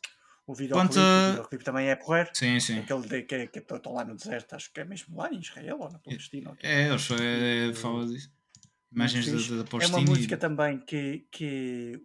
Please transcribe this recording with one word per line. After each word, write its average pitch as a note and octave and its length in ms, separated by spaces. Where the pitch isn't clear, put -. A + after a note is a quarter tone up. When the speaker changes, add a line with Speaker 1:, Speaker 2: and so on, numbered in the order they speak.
Speaker 1:
O C3 60
videoclipe, C#3 400
Speaker 2:
Quanto F#3+ 40
a F#3+ 280
Speaker 1:
o - 40
videoclipe B2 320
também C3+ 260
é C3+ 60
porreiro. E3 380
Speaker 2:
Sim, B2 260
sim. A2+ 200
Speaker 1:
Aquele B2+ 280
de, B2+ 160
que, B2 240
que - 120
estão A#2+ 340
lá B2 100
no A#2 120
deserto, G#3+ 400
acho - 180
que D3+ 60
é D3+ 40
mesmo E3+ 320
lá E4 160
em G3+ 80
Israel - 400
ou F3 120
na E3 80
Palestina, - 500
ou - 60
o - 20
que - 80
é. D3 180
Speaker 2:
É, D3 60
eles, B2 220
é, A#2+ 560
Speaker 1:
E, A#2 80
Speaker 2:
fala A#2+ 320
disso. B2 220
Speaker 1:
muito - 640
Speaker 2:
Imagens A#2+ 320
da, D3 100
Speaker 1:
fixe. A#2 140
Speaker 2:
da, A#2 60
da A2+ 40
Speaker 1:
É - 20
uma - 60
Speaker 2:
Palestina F3 320
e C#3 80
Speaker 1:
música C#3 280
também D3 420
que, C#3+ 520
que B2 720